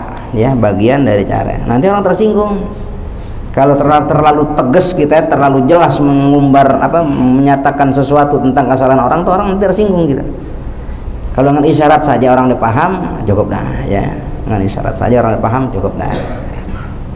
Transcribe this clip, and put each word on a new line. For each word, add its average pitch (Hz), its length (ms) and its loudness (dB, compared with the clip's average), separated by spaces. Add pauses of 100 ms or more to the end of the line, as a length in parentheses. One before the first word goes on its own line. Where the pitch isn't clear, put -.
(360)
ya, 117 160 2
bagian 110 500 2
dari 104 220 2
cara. 104 400 -4
Nanti 127 240 0
orang 202 160 0
tersinggung. 208 640 0 (840)
Kalau 143 220 2
terlalu, 143 320 2
terlalu 151 380 2 (100)
tegas 151 400 2
kita, 151 400 2
terlalu 135 320 2
jelas 156 320 4
mengumbar, 139 800 4
apa, 139 260 0
menyatakan 139 840 2
sesuatu 143 480 2
tentang 131 320 2
kesalahan 131 320 2
orang, 160 240 0
tuh 180 80 2
orang 190 240 0
nanti 202 80 0
tersinggung 185 400 2
gitu. 131 160 0 (1120)
Kalau 139 180 2
dengan 143 140 2
isyarat 151 400 4
saja 123 320 2
orang 127 160 2
udah - 80 -2
paham, 127 320 0 (320)
cukup 101 240 0
dah, - 400 -4
ya. 98 160 -2 (420)
Dengan 107 160 -2
isyarat - 320 -4
saja 123 240 0
orang 113 160 0
udah 110 120 -4
paham, 120 160 -2 (100)
cukup - 260 -4
dah. - 160 -6 (1000)